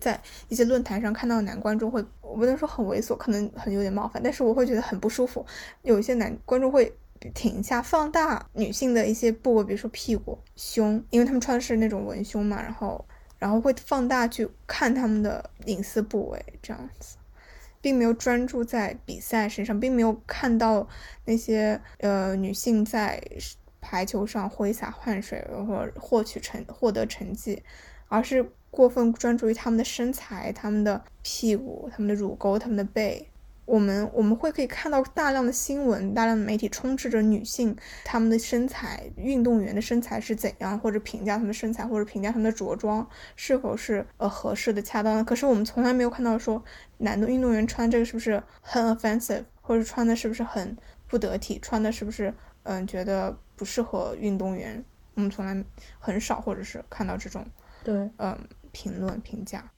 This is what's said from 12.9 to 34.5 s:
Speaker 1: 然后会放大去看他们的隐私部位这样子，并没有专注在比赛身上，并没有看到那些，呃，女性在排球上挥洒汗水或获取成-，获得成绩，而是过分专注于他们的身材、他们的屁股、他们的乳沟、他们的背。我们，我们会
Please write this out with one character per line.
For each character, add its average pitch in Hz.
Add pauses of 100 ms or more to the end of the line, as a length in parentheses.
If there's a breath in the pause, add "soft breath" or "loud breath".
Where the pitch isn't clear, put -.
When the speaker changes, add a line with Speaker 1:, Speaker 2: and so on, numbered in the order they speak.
Speaker 1:
然 202
后 220
会 269 (140)
放 254
大 247
去 - (180)
看 254
他 254
们 214
的 - (160)
隐 196
私 -
部 214
位 - (200)
这 226
样 247 (100)
子， - (640 soft breath)
并 277
没 247
有 233
专 247
注 247
在 226
比 -
赛 220
身 208
上， 214
并 254
没 240
有 226
看 240
到 220 (380 loud breath)
那 226
些， 214 (200 loud breath)
呃， 196
女 190
性 220
在 214 (600)
排 185
球 202
上 202
挥 202
洒 226
汗 208
水 - (240)
或 208
获 220
取 -
成-， -
获 226
得 214
成 -
绩， - (460 loud breath)
而 220
是 254 (240)
过 254
分 240
专 240
注 233
于 220
他 226
们 226
的 226
身 247
材、 -
他 208
们 214
的 208 (200)
屁 -
股、 262
他 -
们 208
的 208
乳 202
沟、 202
他 233
们 214
的 202
背。 214 (380)
我 240
们， 202
我 -
们 214
会 311